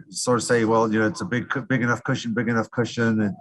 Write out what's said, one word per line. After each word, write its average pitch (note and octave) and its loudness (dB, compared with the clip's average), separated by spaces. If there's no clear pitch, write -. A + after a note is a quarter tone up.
sort B2 0
of A2 -2
say, A#2 2
"Well, A2+ 4
you A2 2
know, A2 4
it's - -6
a - -6
big, A#2 -4
big B2+ 0
enough A#2+ -2
cushion, A#2 -2
big A2+ -2
enough A2+ 0
cushion, A2+ 0
and G2+ 0